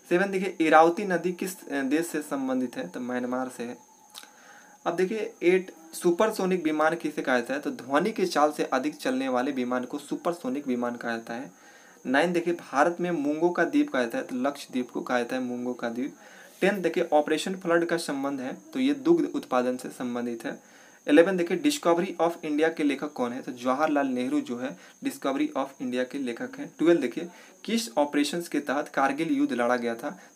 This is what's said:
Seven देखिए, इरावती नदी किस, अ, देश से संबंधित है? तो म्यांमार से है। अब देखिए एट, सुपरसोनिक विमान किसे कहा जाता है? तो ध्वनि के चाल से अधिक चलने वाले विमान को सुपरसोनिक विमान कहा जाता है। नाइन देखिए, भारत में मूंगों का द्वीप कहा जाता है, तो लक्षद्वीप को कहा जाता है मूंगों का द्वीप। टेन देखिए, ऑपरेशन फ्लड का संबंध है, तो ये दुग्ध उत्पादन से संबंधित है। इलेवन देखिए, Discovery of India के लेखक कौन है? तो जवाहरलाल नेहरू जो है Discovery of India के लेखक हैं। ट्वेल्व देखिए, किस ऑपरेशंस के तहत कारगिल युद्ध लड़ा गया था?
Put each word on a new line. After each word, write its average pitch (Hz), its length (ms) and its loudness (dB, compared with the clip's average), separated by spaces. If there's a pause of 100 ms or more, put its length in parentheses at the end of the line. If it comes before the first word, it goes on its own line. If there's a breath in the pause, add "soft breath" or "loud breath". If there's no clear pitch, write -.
Seven 190 220 2
देखिए, 190 300 -2
इरावती 165 440 6
नदी 180 280 0
किस, - 360 -8
अ, 139 140 -2
देश 151 240 0
से 151 160 -4
संबंधित 131 540 -4
है? 131 120 -8
तो - 120 -12
म्यांमार 123 480 -4
से 123 140 -10
है। 123 260 -12 (1000 loud breath)
अब 170 100 -2
देखिए 208 360 0 (100)
एट, 185 300 4 (220)
सुपरसोनिक 185 680 2
विमान 156 320 2
किसे 156 260 -4
कहा 135 120 2
जाता 120 200 0
है? 147 60 -4
तो 143 100 -6
ध्वनि 139 420 0
के 190 140 0
चाल 151 260 4
से 151 120 -2
अधिक 143 320 -2
चलने 131 320 -2
वाले 127 240 0
विमान 127 320 -2
को 143 140 -8
सुपरसोनिक 147 680 -4
विमान 120 300 -2
कहा 120 140 -6
जाता 113 240 -6
है। 143 160 -10 (560 loud breath)
नाइन 147 260 2
देखिए, 170 220 0
भारत 156 460 0
में 175 100 0
मूंगों 156 400 0
का 170 140 2
द्वीप 147 260 2
कहा 127 120 0
जाता 120 160 -2
है, - 60 -4
तो 127 120 -8
लक्षद्वीप 127 540 -4
को - 100 -6
कहा 127 180 0
जाता 120 180 -4
है 127 60 -4
मूंगों 123 320 -6
का 120 140 -6
द्वीप। 123 280 -6 (440 loud breath)
टेन 196 220 2
देखिए, 165 300 0
ऑपरेशन 151 420 2
फ्लड 170 300 2
का 170 120 -2
संबंध 139 440 -4
है, 131 140 -6 (180)
तो 135 80 -2
ये 139 140 2
दुग्ध 151 300 4 (100)
उत्पादन 127 420 0
से 127 120 -10
संबंधित 120 560 -6
है। - 180 -8 (460 loud breath)
इलेवन 170 280 8
देखिए, 170 220 0
Discovery 175 520 2 (100)
of 170 120 2 (120)
India 156 320 2
के 156 80 0
लेखक 143 280 -2
कौन 120 200 -4
है? 127 100 -8
तो 139 100 -10
जवाहरलाल 139 540 0
नेहरू 131 340 0
जो 123 180 -4
है 139 200 -8 (260 loud breath)
Discovery 139 440 -2
of 135 180 -4
India 127 440 -4
के 143 80 -8
लेखक 127 400 -6
हैं। - 200 -12
ट्वेल्व 165 220 6
देखिए, 156 280 -4 (360 loud breath)
किस 226 340 -2
ऑपरेशंस 170 500 0
के 147 120 -2
तहत 143 280 -2
कारगिल 147 400 0
युद्ध 143 240 2
लड़ा 120 240 2
गया 117 180 -2
था? - 260 -10 (160 loud breath)